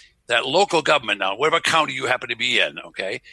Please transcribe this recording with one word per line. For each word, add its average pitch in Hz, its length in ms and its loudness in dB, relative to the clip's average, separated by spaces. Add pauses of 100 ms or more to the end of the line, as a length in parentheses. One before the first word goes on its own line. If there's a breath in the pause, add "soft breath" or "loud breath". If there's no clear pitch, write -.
(280 loud breath)
that 117 180 0
local 165 360 2
government 117 380 0
now, 98 160 -2
whatever 151 240 2
county 151 340 2
you 131 120 -6
happen 123 240 -2
to 120 80 -4
be 120 220 0
in, 76 200 0
okay, 101 400 -8 (140)